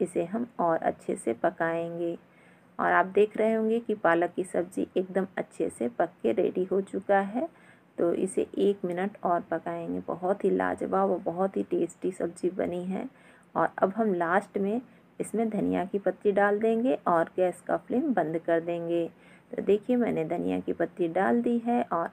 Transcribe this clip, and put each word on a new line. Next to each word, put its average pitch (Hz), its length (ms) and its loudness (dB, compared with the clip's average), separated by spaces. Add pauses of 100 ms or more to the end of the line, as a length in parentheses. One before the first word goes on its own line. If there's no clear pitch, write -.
इसे 170 240 -2
हम 208 220 -4 (140)
और 165 180 2
अच्छे - 380 -4
से - 180 -4
पकाएंगे। 170 800 -2 (640)
और 175 140 2
आप 180 140 6
देख 202 300 2
रहे 220 180 2
होंगे 220 260 2
कि 226 140 -4
पालक 170 420 2
की 185 80 -2
सब्ज़ी 185 420 -4 (100)
एकदम 185 300 0 (120)
अच्छे 175 320 -4
से 233 180 -4
पक 175 220 -2 (120)
के - 100 2
रेडी 185 320 0
हो 190 180 0
चुका 196 380 0
है। 220 280 -4 (500)
तो 170 160 2
इसे 190 320 -2 (120)
एक 202 260 0
मिनट 180 400 -4
और 175 160 2 (100)
पकाएंगे। 170 560 -6
बहुत 180 380 -2
ही 190 60 2
लाजवाब 185 600 0
और 175 100 0
बहुत 185 360 -2
ही 202 60 0
टेस्टी 175 500 -4
सब्ज़ी 175 400 -4
बनी 175 320 -4
है। 190 240 -4 (460)
और 160 140 2 (100)
अब 196 180 2
हम 220 180 2
लास्ट 175 440 0
में 202 220 0 (400)
इसमें 220 300 -2
धनिया 185 340 0
की 196 140 -4
पत्ती 196 340 0
डाल 202 280 4
देंगे 226 460 2
और 170 300 2
गैस 180 240 0
का - 180 -2
फ्लेम 262 360 0
बंद 165 240 0
कर 165 220 2
देंगे। 170 480 -2 (440)
तो - 100 -4
देखिए, 214 340 2
मैंने 170 280 2
धनिया 175 360 -2
की 180 120 -4
पत्ती 170 360 -2
डाल 202 340 2
दी 240 160 0
है 240 260 0
और 170 280 -2